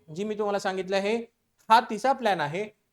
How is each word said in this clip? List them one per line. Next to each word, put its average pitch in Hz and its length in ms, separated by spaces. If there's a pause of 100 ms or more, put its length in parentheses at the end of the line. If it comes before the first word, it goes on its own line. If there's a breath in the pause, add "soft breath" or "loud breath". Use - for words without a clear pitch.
(160)
जी 185 80
मी 214 140
तुम्हाला 202 220
सांगितलं 185 360
आहे, 202 200 (540)
हा 226 100
तिचा 233 340
प्लॅन 208 280
आहे, 170 280 (240)